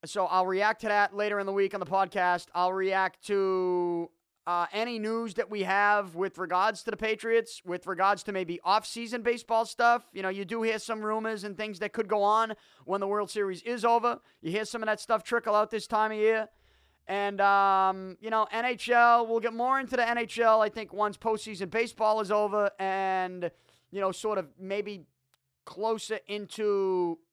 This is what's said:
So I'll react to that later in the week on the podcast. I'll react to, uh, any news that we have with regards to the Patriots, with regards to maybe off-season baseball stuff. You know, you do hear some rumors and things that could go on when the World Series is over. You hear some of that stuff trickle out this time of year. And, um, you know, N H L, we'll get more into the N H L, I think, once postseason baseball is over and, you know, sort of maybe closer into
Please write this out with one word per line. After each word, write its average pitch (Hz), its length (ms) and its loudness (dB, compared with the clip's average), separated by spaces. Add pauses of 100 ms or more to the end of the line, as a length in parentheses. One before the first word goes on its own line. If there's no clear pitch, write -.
So 190 200 -2
I'll 185 220 2
react 202 340 2
to 220 60 -4
that 202 280 2
later 208 240 0
in 196 60 -2
the 196 80 -4
week 196 220 2
on 196 40 -4
the 180 60 -4
podcast. 180 680 0
I'll 180 180 2
react 190 540 0
to, 180 840 0 (380)
uh, 175 260 0
any 226 240 -4
news 220 380 -4
that 202 160 -2
we 208 100 -4
have 196 540 2
with 185 240 -4
regards 185 420 0
to - 80 -8
the 208 80 -6
Patriots, 226 680 -2
with 180 220 -8
regards 190 380 0
to 208 80 -8
maybe 175 320 -6
off-season 226 580 -2
baseball 226 440 -2
stuff. 240 480 2
You 196 100 -8
know, 190 60 -2
you 196 160 -6
do 226 180 -4
hear 220 160 -2
some 214 240 -8
rumors 220 400 -4
and 202 120 -10
things 214 220 -8
that 202 160 -6
could 220 140 -2
go 208 160 2
on 220 320 2 (300)
when 190 140 -2
the 196 80 -2
World 208 220 -2
Series 196 320 -4
is 233 240 -4
over. 233 340 2 (220)
You 160 80 -6
hear 208 160 -2
some 226 160 -8
of 220 60 -4
that 214 120 0
stuff 220 240 0
trickle 233 300 0
out 214 160 4
this 214 160 -6
time 214 260 0
of 214 60 -6
year. 220 320 2 (580)
And, 202 320 -2
um, 190 800 4
you 220 120 -8
know, 220 200 0
N 226 140 -2
H 247 240 -4
L, 240 380 6
we'll 226 120 0
get 226 140 -4
more 254 260 0
into 254 160 -6
the 240 120 2
N 240 100 0
H 233 220 -6
L, 220 220 6
I 214 80 2
think, 220 220 -10
once 202 260 -2
postseason 208 520 -4
baseball 220 520 0
is 196 100 -2
over 208 480 2
and, 190 720 -2 (400)
you 196 80 -6
know, 190 120 0
sort 214 260 -2
of 170 100 -4 (100)
maybe 196 480 -6 (600)
closer 220 640 -4
into 196 920 -2 (140)